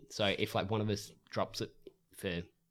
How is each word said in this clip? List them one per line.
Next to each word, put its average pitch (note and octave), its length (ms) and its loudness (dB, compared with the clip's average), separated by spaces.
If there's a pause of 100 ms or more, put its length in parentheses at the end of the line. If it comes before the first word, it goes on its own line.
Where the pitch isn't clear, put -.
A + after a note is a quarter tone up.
(100)
So G#2 160 2 (120)
if, - 160 0
like, G2 160 2
one A2 100 2
of G#2+ 100 2
us G#2 200 -2 (200)
drops - 300 -2
it A2+ 120 -4 (440)
for G2 140 -2 (400)